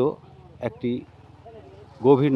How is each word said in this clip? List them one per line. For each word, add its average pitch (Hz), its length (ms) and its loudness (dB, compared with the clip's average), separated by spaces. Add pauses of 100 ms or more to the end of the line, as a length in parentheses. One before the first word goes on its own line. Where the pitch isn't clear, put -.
(680)
একটি 120 220 -8 (1160)
গভীর 139 280 4